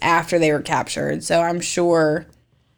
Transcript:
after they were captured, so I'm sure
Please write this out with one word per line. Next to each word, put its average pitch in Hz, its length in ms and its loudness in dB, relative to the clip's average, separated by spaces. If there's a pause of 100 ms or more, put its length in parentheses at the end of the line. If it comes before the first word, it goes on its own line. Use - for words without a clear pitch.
after 165 360 2
they 156 140 4
were 147 80 0
captured, 143 640 -4
so 165 160 0
I'm 175 200 -2
sure 165 680 0 (520)